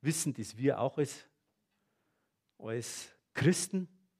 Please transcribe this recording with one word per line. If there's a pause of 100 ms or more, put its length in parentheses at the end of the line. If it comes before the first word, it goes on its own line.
Wissen
das
wir
auch
als, (1300)
als (220)
Christen? (320)